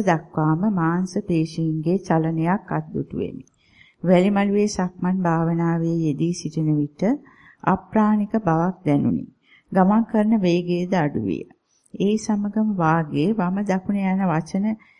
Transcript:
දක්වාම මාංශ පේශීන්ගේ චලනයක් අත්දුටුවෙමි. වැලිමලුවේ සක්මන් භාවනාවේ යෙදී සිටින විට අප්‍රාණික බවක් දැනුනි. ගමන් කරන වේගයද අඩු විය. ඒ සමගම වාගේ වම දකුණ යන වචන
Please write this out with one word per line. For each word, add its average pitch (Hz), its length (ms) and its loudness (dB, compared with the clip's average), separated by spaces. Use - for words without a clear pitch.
දක්වාම 160 680 0
මාංශ 180 520 -2
පේශීන්ගේ 160 800 -2
චලනයක් 165 720 -2
අත්දුටුවෙමි. 156 720 -6
වැලිමලුවේ 202 640 2
සක්මන් 185 520 -4
භාවනාවේ 165 800 0
යෙදී 165 360 0
සිටින 156 380 -4
විට 147 320 -2
අප්‍රාණික 208 680 0
බවක් 185 480 0
දැනුනි. 131 440 0
ගමන් 190 340 4
කරන 214 320 2
වේගයද 175 560 0
අඩු 147 280 0
විය. 95 220 -4
ඒ 208 220 0
සමගම 214 580 -2
වාගේ 160 580 2
වම 190 320 -2
දකුණ 190 360 -2
යන 190 240 0
වචන 175 420 -2